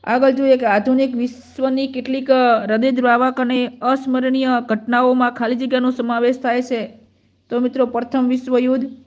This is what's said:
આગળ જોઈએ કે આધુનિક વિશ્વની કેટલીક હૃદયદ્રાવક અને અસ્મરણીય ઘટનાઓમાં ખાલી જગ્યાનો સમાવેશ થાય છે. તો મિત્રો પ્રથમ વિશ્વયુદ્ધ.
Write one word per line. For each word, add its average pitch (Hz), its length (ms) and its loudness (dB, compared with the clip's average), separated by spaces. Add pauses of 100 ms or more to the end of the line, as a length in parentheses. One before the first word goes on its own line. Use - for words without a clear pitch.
આગળ 254 340 2
જોઈએ 269 200 4
કે 247 120 -2
આધુનિક 254 460 2
વિશ્વની 262 720 -4
કેટલીક 262 420 -6 (340)
હૃદયદ્રાવક 247 800 2
અને 247 140 0 (220)
અસ્મરણીય 262 880 0
ઘટનાઓમાં 247 680 0
ખાલી 240 240 -2
જગ્યાનો 254 300 0
સમાવેશ 240 480 -2
થાય 247 300 -2
છે. 226 120 -4 (680)
તો 240 80 -6
મિત્રો 254 260 0
પ્રથમ 247 480 -2
વિશ્વયુદ્ધ. 254 560 0 (180)